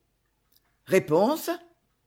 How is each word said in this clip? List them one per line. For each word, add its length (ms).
Réponse : 640